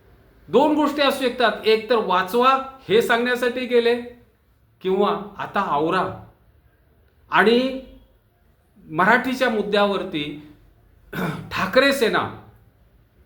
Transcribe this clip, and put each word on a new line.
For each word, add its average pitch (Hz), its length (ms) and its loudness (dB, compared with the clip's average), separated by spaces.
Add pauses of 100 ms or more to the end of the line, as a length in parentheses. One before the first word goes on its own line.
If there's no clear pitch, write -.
(480)
दोन 285 280 4
गोष्टी 294 260 0
असू 269 220 0
शकतात, 240 280 0 (140)
एक 220 240 2
तर 247 60 2
वाचवा 208 640 2 (320)
हे 214 120 4
सांगण्यासाठी 247 640 -2
गेले 240 500 0 (640)
किंवा 190 400 0 (160)
आता - 220 -6
आवरा. 165 680 -2 (1040)
आणि 247 500 2 (1120)
मराठीच्या 240 580 2
मुद्द्यावरती 190 1040 -2 (600)
<clears throat> - 0 - (380)
ठाकरे 262 420 2
सेना, 175 480 -2 (840)